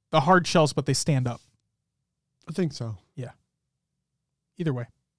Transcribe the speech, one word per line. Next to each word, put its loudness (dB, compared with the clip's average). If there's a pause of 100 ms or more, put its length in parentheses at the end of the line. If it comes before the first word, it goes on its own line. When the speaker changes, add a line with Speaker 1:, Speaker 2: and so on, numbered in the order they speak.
(100)
Speaker 1:
the 2
hard 4
shells, 4
but -4
they 0
stand 0
up? -8 (1080)
Speaker 2:
I -12
think -2
so. -10 (180)
Speaker 1:
Yeah. -14 (1300)
Either -2
way. -8 (320)